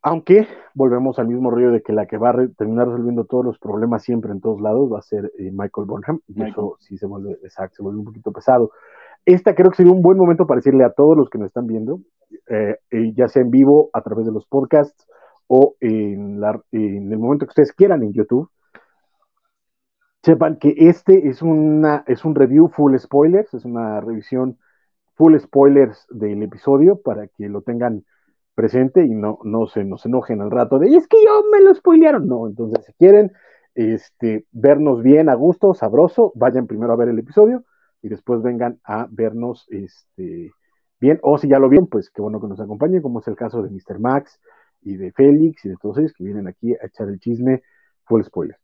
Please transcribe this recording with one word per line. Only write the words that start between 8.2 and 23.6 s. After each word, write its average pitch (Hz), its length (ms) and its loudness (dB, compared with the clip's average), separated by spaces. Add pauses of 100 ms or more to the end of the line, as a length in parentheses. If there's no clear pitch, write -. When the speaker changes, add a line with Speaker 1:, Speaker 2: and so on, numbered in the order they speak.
Speaker 1:
pesado. 123 380 0 (540)
Esta 180 300 2
creo 185 160 6
que - 60 -10
sería 180 160 6
un 185 80 2
buen 185 160 4
momento 175 280 2
para 135 120 -2
decirle 131 260 2
a 120 80 2
todos 151 240 4
los 139 140 2
que - 80 -14
nos 104 100 -8
están 120 200 -8
viendo, 113 340 -8 (480)
eh, 107 280 -4 (140)
eh, 113 240 -4
ya 123 140 0
sea 135 140 2
en 120 80 -2
vivo, 139 420 4
a 113 80 -6
través 110 240 -8
de 110 80 -6
los 107 120 -10
podcasts, 143 600 -2 (400)
o 131 320 4
en 101 640 -6
la, 107 200 -6 (120)
en 101 380 -6
el 110 80 -6
momento 139 260 -2
que - 60 -20
ustedes 147 200 2
quieran 180 320 0
en 104 80 -6
YouTube, 120 380 -4 (1700)
sepan 160 340 2
que 147 200 0
este 175 520 4
es 127 120 -10
una, 156 680 0
es 127 180 -4
un 151 100 -4
review 143 340 4
full 139 280 0
spoilers, 165 560 0
es 123 120 -16